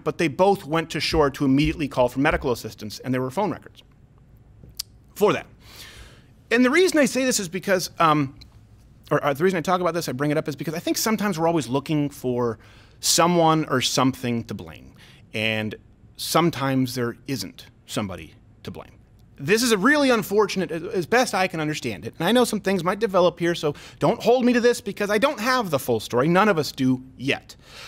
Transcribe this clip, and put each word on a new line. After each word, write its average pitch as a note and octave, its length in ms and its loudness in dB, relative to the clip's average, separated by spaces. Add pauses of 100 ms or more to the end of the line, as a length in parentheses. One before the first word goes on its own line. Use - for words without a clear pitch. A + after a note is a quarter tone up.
but D3+ 140 -4
they E3+ 100 2
both G3 360 2
went D#3+ 260 -2
to D#3 100 -4
shore D3+ 300 2
to D3 140 -4
immediately D3 440 2
call B2 200 2
for C3 120 -4
medical D3 320 0
assistance, - 480 -10
and B2+ 120 -6
there B2+ 80 -2
were B2+ 120 -6
phone G3 180 -2
records - 320 -12 (1300)
for G3 180 4
that. F#2+ 140 -4 (1040)
And A#3+ 140 4
the B3 60 4
reason E4+ 280 4
I C4+ 80 6
say B3+ 180 0
this B3+ 160 0
is F#3 80 -6
because, F#3 500 -2
um, D3+ 360 2 (760)
or, D3 140 0
or C#3 100 2
the C3 100 -6
reason F#3+ 140 2
I D3+ 40 -4
talk F#3 180 0
about E3+ 140 -2
this, E3 140 -4
I C#3 40 -4
bring C#3+ 180 -2
it D#3 80 0
up, D3+ 100 -4
is C#3+ 80 -6
because D#3 180 -8
I E3+ 40 -4
think D#4+ 180 -4
sometimes G#3 420 -2
we're E3 100 2
always D#3+ 200 0
looking C#3+ 400 0
for B2 500 -4 (420)
someone E3 640 2
or - 140 0
something B2 640 -2
to G#2+ 100 -10
blame. D#2 400 -16 (400)
And A2 400 -2 (420)
sometimes C3+ 800 0
there A#2+ 220 -4 (100)
isn't G#2+ 400 -8 (200)
somebody F#2 480 -8 (280)
to - 80 -14
blame. E2 220 -16 (460)
This F#3+ 240 2
is B3+ 80 2
a A3 60 4
really C#4 320 4
unfortunate, G3 640 0
as, D#3+ 140 -6
as F#3 220 -4
best A#3+ 280 2
I F#3+ 120 2
can F3 140 -4
understand B2 460 -6
it. - 120 -12
And - 80 -2
I G3+ 60 2
know B3 120 6
some G#3+ 160 -4
things F#3+ 220 -2
might G3 180 -2
develop F#3 380 2
here, E3+ 160 0
so D3+ 200 -2 (240)
don't D#3 240 2
hold A#3+ 220 4
me B3 100 4
to A#3+ 60 2
this A#3 200 2
because G3+ 300 -4
I G#3+ 80 2
don't C#4 220 0
have A#3+ 300 0
the C#3+ 80 2
full A2+ 220 -2
story. - 280 0
None F#3 200 4
of G3 100 4
us C#3+ 140 -4
do C3 300 0 (160)
yet. - 360 -4 (340)